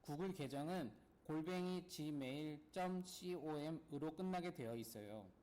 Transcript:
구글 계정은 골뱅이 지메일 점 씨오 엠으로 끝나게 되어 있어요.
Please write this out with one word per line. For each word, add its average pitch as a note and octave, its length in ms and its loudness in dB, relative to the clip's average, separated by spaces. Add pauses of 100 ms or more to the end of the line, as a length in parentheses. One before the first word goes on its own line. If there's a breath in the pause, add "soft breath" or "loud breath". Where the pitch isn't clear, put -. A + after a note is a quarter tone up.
구글 E3+ 300 -2
계정은 C#3+ 600 0 (320)
골뱅이 F3+ 640 2
지메일 D3 720 0 (100)
점 F#3 320 2
씨오 D#3 560 -2
엠으로 D3+ 560 0
끝나게 F3+ 400 2
되어 A#2 220 0
있어요. G#2+ 500 -4 (160)